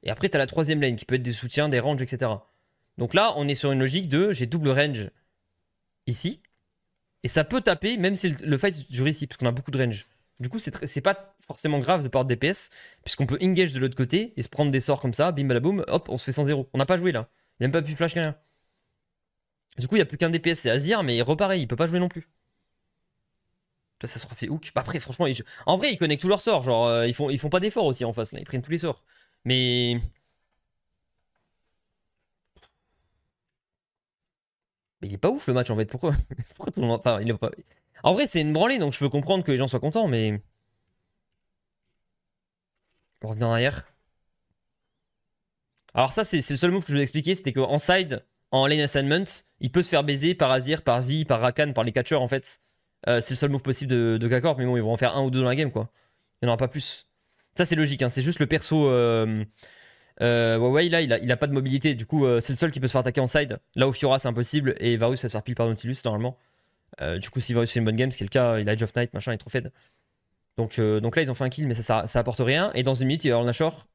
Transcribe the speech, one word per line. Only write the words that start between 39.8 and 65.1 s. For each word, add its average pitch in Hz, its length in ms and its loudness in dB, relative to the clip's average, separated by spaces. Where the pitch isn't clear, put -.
mais 110 340 0
on 107 60 -8
revient 110 140 -4
en 117 80 2
arrière. 127 340 -2
Alors 131 180 2
ça, 226 120 -2
c'est, 160 180 0
c'est 147 120 0
le 135 40 -2
seul 175 140 2
move 185 120 -2
que - 60 -12
je 143 60 0
vous 143 40 2
ai 143 40 2
expliqué, 143 320 -2
c'était 139 180 -4
qu'en 135 260 0
side, 180 440 0
en 135 160 4
lane 151 140 2
assignment, 143 420 2
il 127 120 -4
peut 180 100 2
se - 80 0
faire 147 140 4
baiser 147 320 0
par 139 160 4
Azir, 131 320 0
par 127 180 2
Vi, 143 240 -2
par 120 140 2
Rakan, 127 340 0
par 113 100 0
les 117 80 -2
catcheurs, 131 300 0
en 123 60 -2
fait. - 340 -6
Euh, 117 140 2
c'est 131 120 -2
le 127 40 -2
seul 143 120 0
move 139 120 -2
possible 131 300 -2
de, 117 280 2
de 117 80 0
K-Corp, 127 320 2
mais 127 60 -2
bon, 123 120 0
ils 113 60 0
vont 110 80 0
en 117 60 0
faire 107 180 0
un 139 80 0
ou 131 80 0
deux 131 100 0
dans 127 60 2
la 123 80 2
game, 143 160 -2
quoi. 110 180 -4
Il 123 40 -2
n'y 120 40 2
en - 20 4
aura 117 60 2
pas 127 100 -2
plus. - 400 -6
Ça, 175 80 4
c'est 165 100 2
logique, 143 280 0
hein, 123 60 2
c'est 131 120 -2
juste 165 180 0
le 143 80 4
perso, 151 420 2
euh, 113 560 2
euh, 117 360 4
Huawei, 135 320 4
là, 165 120 2
il 131 120 2
a, 113 60 2
il 120 120 -2
a 123 60 2
pas 147 100 0
de 143 60 0
mobilité, 135 420 0
du 113 100 -8
coup, 147 200 2
euh, 120 160 4
c'est 139 120 -2
le 123 40 -4
seul 165 140 0
qui 131 100 -10
peut 131 60 0
se - 40 0
faire 131 100 2
attaquer 127 200 0
en 127 60 2
side. 139 320 -2
Là 131 120 4
où 131 60 2
Fiora, 135 260 2
c'est 135 80 -2
impossible, 123 520 0
et 117 180 2
Varus, 120 240 0